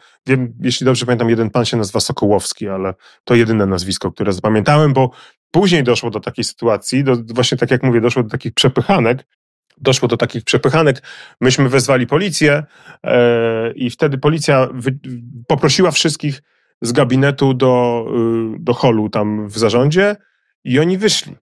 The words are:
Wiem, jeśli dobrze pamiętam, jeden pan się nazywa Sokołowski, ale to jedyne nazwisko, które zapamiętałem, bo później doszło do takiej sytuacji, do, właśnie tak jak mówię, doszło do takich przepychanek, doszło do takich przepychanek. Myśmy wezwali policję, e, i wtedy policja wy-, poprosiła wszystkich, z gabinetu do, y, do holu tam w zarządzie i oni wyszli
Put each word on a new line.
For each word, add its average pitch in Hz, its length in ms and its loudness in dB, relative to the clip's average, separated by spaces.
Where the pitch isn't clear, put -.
Wiem, 127 340 0
jeśli 123 240 -2
dobrze 123 220 0
pamiętam, 117 240 0
jeden 113 200 0
pan 123 140 0
się 120 120 -4
nazywa 110 240 -2
Sokołowski, 104 680 -2
ale 95 260 -6
to - 100 0
jedyne 110 320 2
nazwisko, 92 460 -4
które 101 200 -4
zapamiętałem, 110 600 2
bo 131 180 2
później 180 320 2
doszło 120 280 0
do 104 100 -6
takiej - 240 -8
sytuacji, 117 600 -2
do, 131 120 2
właśnie 117 420 -2
tak 120 120 -2
jak 127 120 0
mówię, 117 180 2
doszło 120 220 0
do 107 60 -4
takich - 260 -8
przepychanek, 131 720 0
doszło 131 320 0
do 120 80 -2
takich 117 280 -4
przepychanek. 139 580 0
Myśmy 135 280 2
wezwali 127 380 2
policję, 151 560 0
e, 117 720 2
i 123 180 -4
wtedy 139 280 -2
policja 147 560 0
wy-, 131 240 -4
poprosiła 160 440 2
wszystkich, 147 520 -2
z 120 100 -4
gabinetu 135 640 2
do, 123 500 2
y, - 40 -12
do 120 160 -2
holu 110 360 2
tam 107 380 -2
w 104 100 -12
zarządzie 147 580 2
i 127 140 0
oni 175 200 2
wyszli - 440 -2